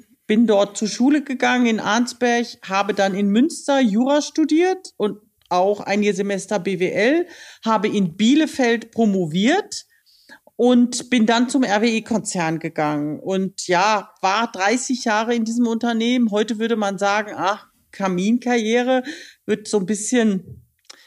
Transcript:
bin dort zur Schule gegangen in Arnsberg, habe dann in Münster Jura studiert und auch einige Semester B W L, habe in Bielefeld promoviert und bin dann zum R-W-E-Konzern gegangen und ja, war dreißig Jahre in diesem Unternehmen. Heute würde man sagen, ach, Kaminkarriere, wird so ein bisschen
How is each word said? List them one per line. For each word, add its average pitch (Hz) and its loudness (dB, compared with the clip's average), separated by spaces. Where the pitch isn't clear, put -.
bin 220 4
dort 202 2
zur 214 -2
Schule 285 2
gegangen 247 0
in 220 0
Arnsberg, 240 0
habe 196 -2
dann 196 0
in 202 0
Münster 269 2
Jura 262 2
studiert 330 0
und 202 -4
auch 196 2
einige 202 0
Semester 202 -4
B 185 -4
W 180 0
L, 294 2
habe 220 0
in 185 -2
Bielefeld 240 2
promoviert 202 0
und 247 2
bin 233 2
dann 240 2
zum 262 2
R-W-E-Konzern 202 -2
gegangen 151 -4
und 190 -4
ja, 196 2
war 214 0
dreißig 240 -2
Jahre 226 0
in 226 -2
diesem 233 0
Unternehmen. 233 0
Heute 214 -2
würde 226 -2
man 202 -2
sagen, 202 0
ach, 190 -2
Kaminkarriere, 240 0
wird 214 -4
so 214 0
ein 185 -2
bisschen 214 -2